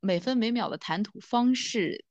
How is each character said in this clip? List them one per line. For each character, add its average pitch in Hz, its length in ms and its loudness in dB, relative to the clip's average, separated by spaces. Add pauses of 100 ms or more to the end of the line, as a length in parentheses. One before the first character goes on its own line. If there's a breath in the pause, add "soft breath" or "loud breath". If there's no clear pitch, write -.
每 180 180 2
分 254 180 0
每 226 140 2
秒 240 180 0
的 - 80 -6
谈 175 240 -4
吐 - 180 -6
方 247 360 2
式 190 560 -2